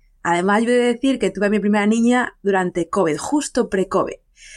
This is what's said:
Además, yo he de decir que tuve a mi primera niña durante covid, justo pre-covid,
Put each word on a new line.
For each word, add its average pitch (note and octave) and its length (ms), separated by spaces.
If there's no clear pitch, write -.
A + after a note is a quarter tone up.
Además, F#3 400
yo A3+ 60
he A#3+ 40
de A#3+ 200
decir C4 260
que F#3+ 100
tuve F#3+ 180
a - 20
mi G#3 100
primera G#3 260
niña A#3 560
durante F3+ 480
covid, E3 280
justo - 520
pre-covid, - 480